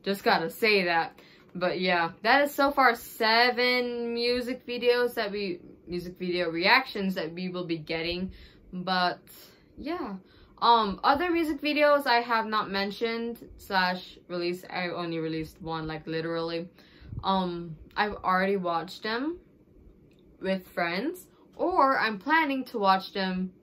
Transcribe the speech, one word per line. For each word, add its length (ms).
Just 200
gotta 260
say 360
that. 340
But 240
yeah, 320
that 220
is 100
so 180
far 240
seven 1160
music 540
videos 480
that 160
we, 280
music 320
video 320
reactions 640
that 180
we 160
will 160
be 140
getting. 520
But 500
yeah, 420
um, 440
other 280
music 300
videos 440
I 160
have 240
not 240
mentioned 720
slash 680
released. 420
I 200
only 280
released 460
one, 240
like, 180
literally. 640
Um, 520
I've 220
already 400
watched 440
them 380
with 280
friends, 580
or 420
I'm 220
planning 460
to 120
watch 360
them 380